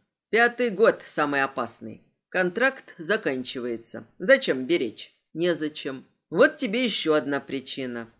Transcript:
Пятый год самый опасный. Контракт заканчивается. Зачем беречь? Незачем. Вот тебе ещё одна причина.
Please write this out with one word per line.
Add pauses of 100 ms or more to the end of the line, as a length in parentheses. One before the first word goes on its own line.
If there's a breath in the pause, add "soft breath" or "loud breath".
(320)
Пятый
год
самый
опасный. (280)
Контракт
заканчивается. (100)
Зачем
беречь? (180)
Незачем. (260)
Вот
тебе
ещё
одна
причина. (100)